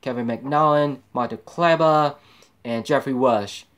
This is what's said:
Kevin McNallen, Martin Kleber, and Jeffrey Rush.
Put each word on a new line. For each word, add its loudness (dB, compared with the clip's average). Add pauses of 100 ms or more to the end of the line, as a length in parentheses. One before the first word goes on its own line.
Kevin -6
McNallen, 0 (140)
Martin -4
Kleber, 2 (480)
and -6
Jeffrey -2
Rush. 0 (100)